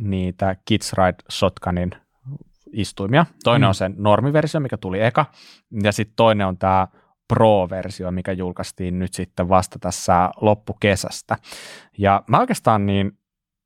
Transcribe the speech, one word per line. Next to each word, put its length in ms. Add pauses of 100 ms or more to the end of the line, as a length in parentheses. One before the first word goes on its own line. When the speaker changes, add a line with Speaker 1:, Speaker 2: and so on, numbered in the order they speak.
Speaker 1:
niitä 540 (100)
Kids 280
Ride 240 (140)
Shotgunin 600 (800)
istuimia. 520 (180)
Toinen 240
Speaker 2:
Mm. 20
Speaker 1:
on 60
se 200
normiversio, 640
mikä 180
tuli 240
eka, 240 (580)
ja 80
sit 240
toinen 320
on 100
tää 300 (400)
Pro-versio, 840
mikä 200
julkaistiin 680
nyt 140
sitten 360
vasta 300
tässä 500 (120)
loppukesästä. 920 (640)
Ja 300
mä 120
oikeastaan 460
niin 320 (480)